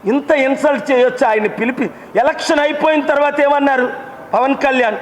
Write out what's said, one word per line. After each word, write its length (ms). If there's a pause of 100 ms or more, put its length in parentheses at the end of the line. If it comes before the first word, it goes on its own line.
ఇంత 240
ఇన్సల్ట్ 600
చేయొచ్చు 360
ఆయన్ని 220
పిలిపి? 400 (260)
ఎలక్షన్ 440
అయిపోయిన 460
తర్వాత 360
ఏమన్నారు 520 (400)
పవన్ 220
కళ్యాణ్? 460